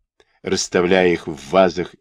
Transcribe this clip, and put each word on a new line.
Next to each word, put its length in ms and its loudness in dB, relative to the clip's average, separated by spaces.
расставляя 680 0
их 180 -4
в 220 -14
вазах 520 0